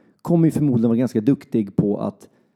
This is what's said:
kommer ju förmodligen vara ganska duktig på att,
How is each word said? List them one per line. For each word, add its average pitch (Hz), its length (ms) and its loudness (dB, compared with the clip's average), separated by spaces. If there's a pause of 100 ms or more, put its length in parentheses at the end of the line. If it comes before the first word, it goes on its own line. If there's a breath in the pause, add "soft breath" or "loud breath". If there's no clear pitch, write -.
(220 soft breath)
kommer 170 240 2
ju 147 60 2
förmodligen 120 360 0
vara 117 100 0
ganska 120 220 -2
duktig 110 560 -2
på 104 240 0
att, - 280 -10 (280)